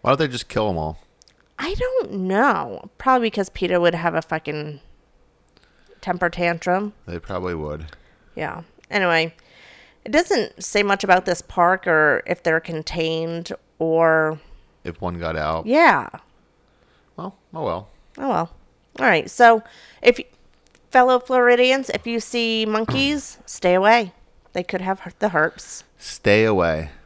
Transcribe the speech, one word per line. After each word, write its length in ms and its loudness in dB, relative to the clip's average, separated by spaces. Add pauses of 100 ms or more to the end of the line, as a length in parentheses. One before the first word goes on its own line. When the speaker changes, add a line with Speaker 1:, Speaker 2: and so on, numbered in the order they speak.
Speaker 1:
Why 100 -2
don't 80 2
they 100 0
just 200 -10
kill 220 -2
'em 80 -2
all? 200 -6 (600)
Speaker 2:
I 160 -6
don't 380 -4
know. 880 -2
Probably 320 2
because 200 -4
peta 300 0
would 140 4
have 200 -2
a 80 0
fucking 580 -8 (1200)
temper 280 -2
tantrum. 680 -2 (120)
Speaker 1:
They 120 -8
probably 360 -6
would. 320 -8 (480)
Speaker 2:
Yeah. 280 -10 (280)
Anyway, 440 0 (720)
it 80 -8
doesn't 500 0
say 200 -2
much 220 0
about 220 4
this 160 -2
park 440 0
or 400 2
if 160 -4
they're 180 0
contained 920 -6 (260)
or 600 2 (440)
Speaker 1:
If 160 -10
one 180 -6
got 180 -4
out. 300 -4
Speaker 2:
Yeah. 420 2 (1080)
Speaker 1:
Well, 200 -14 (180)
oh 100 -10
well. 240 -6 (300)
Speaker 2:
Oh 100 -6
well. 220 -2 (500)
All 60 2
right. 240 2
So, 320 6 (400)
if 160 4
y-, 80 -12 (640)
fellow 280 6
Floridians, 720 2
if 160 -6
you 140 -4
see 460 -2
monkeys, 760 -4
<clears throat> 40 -20
stay 280 0
away. 380 4 (400)
They 100 -6
could 200 -6
have 180 -4
her-, 180 -16
the 120 0
herpes. 520 -2 (160)
Speaker 1:
Stay 460 2
away. 460 0 (160)